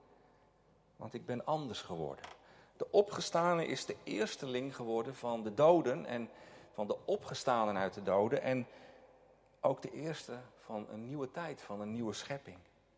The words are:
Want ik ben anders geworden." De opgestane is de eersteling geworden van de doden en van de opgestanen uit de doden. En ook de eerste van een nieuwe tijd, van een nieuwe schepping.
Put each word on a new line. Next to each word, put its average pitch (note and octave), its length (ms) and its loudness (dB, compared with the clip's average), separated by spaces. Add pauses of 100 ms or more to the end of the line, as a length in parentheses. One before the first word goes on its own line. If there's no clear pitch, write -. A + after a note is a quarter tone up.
(960)
Want - 180 -12
ik A#2 120 -8
ben B2 200 -4
anders C#3+ 360 -2
geworden." D#2 440 -6 (520)
De - 140 -4
opgestane F3 760 4
is - 200 -4
de G#2 180 -6
eersteling C#3 720 -4
geworden A2+ 400 -2
van A#2 280 -2
de G#2+ 100 -4
doden D3 520 6
en A#2+ 240 -4 (440)
van G#2 140 -2
de - 180 -4
opgestanen A#2+ 720 0
uit F#2+ 160 0
de G2+ 100 -8
doden. G2+ 380 4
En C3 260 0 (920)
ook C3+ 220 2
de - 100 -8
eerste C#3 480 -8 (200)
van G#2+ 300 -8
een A2 160 -10
nieuwe C3+ 260 -6
tijd, D#3+ 300 -8
van G#2 200 -8
een G#2+ 100 -6
nieuwe A2+ 220 -2
schepping. G#2 440 -8 (400)